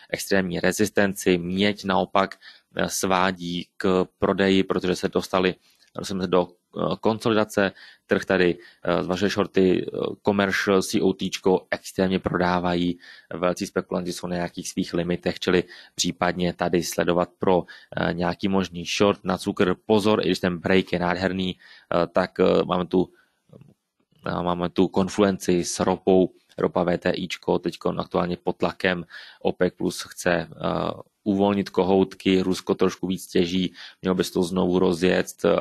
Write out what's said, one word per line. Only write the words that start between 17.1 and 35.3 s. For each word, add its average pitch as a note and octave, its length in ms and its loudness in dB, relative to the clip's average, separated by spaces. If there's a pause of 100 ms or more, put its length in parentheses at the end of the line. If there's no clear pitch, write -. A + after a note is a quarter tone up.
pro, F2+ 240 2 (320)
eh, F2 180 -2
nějaký F2 340 -4
možný F2 380 -4
short G2+ 380 2
na F#2 140 -2
cukr. G2+ 380 0 (100)
Pozor, G#2+ 360 4
i - 40 -2
když F#2 140 0
ten F2+ 180 -2
break F#2 340 2
je F2+ 80 0
nádherný, F2+ 600 -2
eh, - 480 -4
tak, - 320 -2
eh, F2+ 260 4
máme F2+ 200 -2
tu, F2+ 240 0 (1160)
eh, F2+ 160 -4
máme F2 260 -2
tu F#2 180 2
konfluenci F#2 760 2
s - 160 -6
ropou. F#2 520 4 (260)
Ropa F2+ 260 0
V F2 140 0
T F#2 180 -2
Ičko F2+ 440 -4
teďkon F2 400 -4
aktuálně F2 380 -2
pod - 200 -4
tlakem. F2 480 -2 (360)
opec F#2 360 0
plus F2+ 240 -4
chce, - 300 -4
eh, E2 160 -2 (760)
uvolnit G2+ 460 2
kohoutky, F#2+ 720 2
Rusko F#2 340 -2
trošku F2+ 320 0
víc F#2 200 -6
těží, F2+ 460 0 (280)
mělo F#2 140 0
by F2+ 80 2
se - 100 -6
to F#2 100 2
znovu F2+ 360 0
rozjet, F#2 640 2 (160)